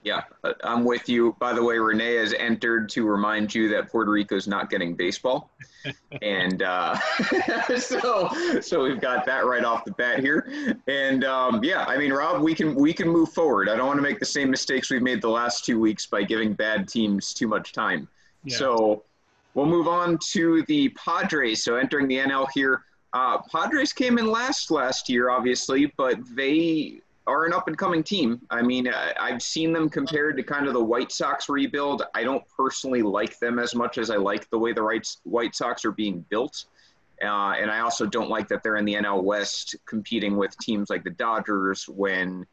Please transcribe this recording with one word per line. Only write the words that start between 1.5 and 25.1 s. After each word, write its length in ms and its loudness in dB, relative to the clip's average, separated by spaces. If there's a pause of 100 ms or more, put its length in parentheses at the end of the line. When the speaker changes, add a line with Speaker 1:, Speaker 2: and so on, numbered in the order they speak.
Speaker 1:
the 100 0
way, 140 2
Renee 380 2
has 180 2
entered 580 0
to 160 0
remind 480 0
you 140 2
that 220 0
Puerto 200 0
Rico's 380 0
not 220 -4
getting 240 -2
baseball. 560 -2 (340)
Speaker 2:
<laughs> 60 -6 (300)
Speaker 1:
And, 420 0
uh, 320 0 (440)
<laughs> 400 -2
so, 500 -2 (320)
so 220 0
we've 180 0
got 240 0
that 220 0
right 180 0
off 220 -2
the 60 -8
bat 280 0
here. 560 -2 (100)
And, 380 0
um, 400 0
yeah, 240 0
I 80 0
mean, 160 0
Rob, 300 0
we 120 2
can, 200 0
we 180 4
can 160 0
move 240 4
forward. 380 4
I 60 2
don't 100 2
wanna 160 2
make 160 0
the 80 -2
same 240 0
mistakes 400 -2
we've 100 2
made 220 0
the 80 2
last 340 0
two 160 2
weeks 240 2
by 180 0
giving 300 0
bad 340 0
teams 460 0
too 160 -2
much 240 -2
time. 340 -2 (380)
Speaker 2:
Yeah. 140 -6
Speaker 1:
So 460 2 (500)
we'll 100 2
move 240 4
on 300 2 (140)
to 320 4
the 260 2
Padres. 720 -2
So 120 0
entering 320 0
the 100 0
N 120 0
L 220 0
here, 320 2 (300)
uh, 240 2 (120)
Padres 440 0
came 240 2
in 80 2
last 440 -2
last 380 0
year, 220 4